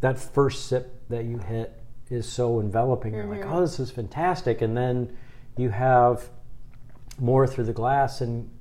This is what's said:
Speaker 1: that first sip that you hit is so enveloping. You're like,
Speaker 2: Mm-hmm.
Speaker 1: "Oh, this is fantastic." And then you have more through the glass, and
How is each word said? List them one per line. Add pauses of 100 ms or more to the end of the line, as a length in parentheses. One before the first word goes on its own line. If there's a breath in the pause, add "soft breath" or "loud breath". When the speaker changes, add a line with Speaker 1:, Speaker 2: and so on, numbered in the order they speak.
Speaker 1:
that
first
sip
that
you
hit (280)
is
so
enveloping.
You're
like,
Speaker 2:
Mm-hmm.
Speaker 1:
"Oh,
this
is
fantastic."
And
then (460 loud breath)
you
have (880)
more
through
the
glass,
and (120)